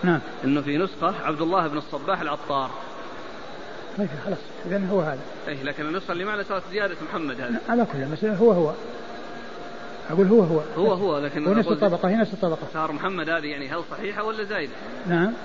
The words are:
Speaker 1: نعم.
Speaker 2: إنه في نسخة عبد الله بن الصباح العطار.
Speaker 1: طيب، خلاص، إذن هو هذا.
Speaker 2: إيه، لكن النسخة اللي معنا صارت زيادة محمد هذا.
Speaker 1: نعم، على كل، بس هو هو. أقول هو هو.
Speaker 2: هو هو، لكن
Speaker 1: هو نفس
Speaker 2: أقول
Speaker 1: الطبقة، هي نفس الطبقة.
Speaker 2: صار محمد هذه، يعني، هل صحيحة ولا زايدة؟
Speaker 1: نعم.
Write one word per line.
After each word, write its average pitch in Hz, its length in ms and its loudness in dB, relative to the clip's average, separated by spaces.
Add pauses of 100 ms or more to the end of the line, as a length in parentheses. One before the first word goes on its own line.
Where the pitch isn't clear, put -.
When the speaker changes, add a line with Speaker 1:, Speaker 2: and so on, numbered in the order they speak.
Speaker 1:
نعم. 170 160 6 (240)
Speaker 2:
إنه 139 180 4
في 143 160 0
نسخة 180 360 0 (100)
عبد 151 180 0
الله 170 260 2
بن 147 100 -2
الصباح 151 440 -2
العطار. 143 480 -2 (1300)
Speaker 1:
طيب، 196 100 0 (180)
خلاص، - 120 -2 (280)
إذن 190 260 0
هو 196 100 4
هذا. 147 180 -2 (280)
Speaker 2:
إيه، 139 160 -6
لكن 143 220 -4
النسخة 185 260 -4
اللي 175 140 -2
معنا 208 180 -2
صارت 190 280 -4
زيادة 196 240 0 (140)
محمد 143 320 -4
هذا. 123 80 -4
Speaker 1:
نعم، 117 200 -4
على 233 240 6
كل، 135 120 -2
بس 151 200 -4
هو 214 260 6
هو. 170 200 4 (1400)
أقول 180 180 6
هو 220 140 10
هو. 160 200 4 (160)
Speaker 2:
هو 190 160 6
هو، 175 260 2
لكن 147 280 0
Speaker 1:
هو 190 60 6
نفس 214 140 6
Speaker 2:
أقول - 160 2
Speaker 1:
الطبقة، 180 260 4
هي 202 60 4
نفس 220 180 2
الطبقة. 165 400 0
Speaker 2:
صار 156 180 0
محمد 160 380 -2
هذه، 160 160 0
يعني، 143 240 -6
هل 165 120 -4 (100)
صحيحة 202 320 -6
ولا 220 200 -2
زايدة؟ 185 300 -4 (340)
Speaker 1:
نعم. 175 260 4 (120)